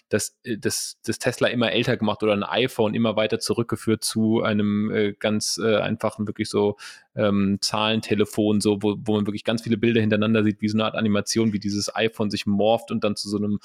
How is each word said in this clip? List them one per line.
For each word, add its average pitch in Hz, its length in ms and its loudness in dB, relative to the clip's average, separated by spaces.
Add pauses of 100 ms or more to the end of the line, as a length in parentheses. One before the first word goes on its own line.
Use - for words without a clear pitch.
(100)
das, - 320 -2
äh, 113 160 -8
das, - 480 -6
das 110 120 -4
Tesla 120 300 0
immer 110 240 0
älter 120 240 2
gemacht 104 260 -2
oder 107 120 2
ein 101 80 0
iPhone 107 520 0
immer 113 220 0
weiter 110 220 0
zurückgeführt 110 640 -2
zu 110 380 2
einem, 104 480 0
äh, 104 240 0
ganz, - 440 -2
äh, 107 180 2
einfachen, 107 500 -2
wirklich 107 240 -6
so, 104 260 2 (380)
ähm, 101 460 2
Zahlentelefon, 107 1000 0
so, 104 220 2
wo, 104 160 0
wo 107 160 -2
man 104 120 2
wirklich 104 180 -6
ganz 113 180 -2
viele 117 140 0
Bilder 117 240 2
hintereinander 107 440 2
sieht, 104 160 0
wie 107 80 0
so 107 80 0
eine 110 80 2
Art 107 100 -2
Animation, 110 580 2
wie 104 60 -2
dieses 101 360 -4
iPhone 107 360 -2
sich 104 160 -4
morpht 107 440 2
und 113 140 -2
dann 104 120 0
zu - 120 -8
so 104 80 -2
einem 104 280 -2